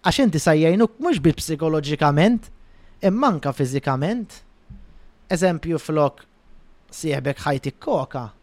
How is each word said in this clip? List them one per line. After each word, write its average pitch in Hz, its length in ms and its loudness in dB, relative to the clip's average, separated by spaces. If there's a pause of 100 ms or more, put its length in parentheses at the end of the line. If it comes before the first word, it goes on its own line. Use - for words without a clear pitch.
Għax 180 160 0
inti 175 220 2
sa 160 120 2
jgħinuk 170 460 4
mhux 285 240 0
bi 160 100 6
psikoloġikament, 156 1160 0 (480)
imma 226 320 0
anke 143 260 -2
fiżikament. 139 840 -4 (880)
Eżempju, 170 500 -2
flok 151 460 -2 (640)
sieħbek 139 500 -6
ħajtik 139 400 -4
koka 135 460 -4 (180)